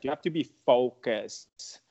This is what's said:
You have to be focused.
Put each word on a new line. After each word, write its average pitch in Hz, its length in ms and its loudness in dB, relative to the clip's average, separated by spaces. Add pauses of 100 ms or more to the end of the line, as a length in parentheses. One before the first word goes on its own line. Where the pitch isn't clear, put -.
You 135 60 -4
have 139 120 -6
to 185 80 -2
be 156 140 -2 (220)
focused. 120 1120 0 (100)